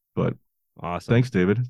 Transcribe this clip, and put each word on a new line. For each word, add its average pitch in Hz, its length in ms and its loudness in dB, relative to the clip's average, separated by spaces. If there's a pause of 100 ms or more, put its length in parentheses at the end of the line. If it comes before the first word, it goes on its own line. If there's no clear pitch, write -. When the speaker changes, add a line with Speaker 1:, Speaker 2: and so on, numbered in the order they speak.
(140)
Speaker 1:
But 90 220 -2 (440)
Speaker 2:
Awesome. 87 320 -6
Speaker 1:
thanks, 123 180 4
David. 98 400 2